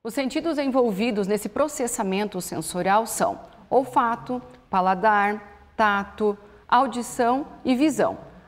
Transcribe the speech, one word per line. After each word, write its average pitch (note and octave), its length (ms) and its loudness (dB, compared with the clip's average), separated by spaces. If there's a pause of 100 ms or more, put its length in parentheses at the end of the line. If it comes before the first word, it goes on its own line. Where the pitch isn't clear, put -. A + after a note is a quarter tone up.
Os A3 120 -8
sentidos D4+ 420 -2
envolvidos A#3 680 0
nesse G#3 200 -2
processamento G#3 960 -2
sensorial F#3 640 0
são - 340 -4 (300)
olfato, B3 720 0 (300)
paladar, G3+ 1080 0
tato, G3+ 600 0 (320)
audição B3 800 0 (160)
e C4 120 2
visão, A#3 420 2 (300)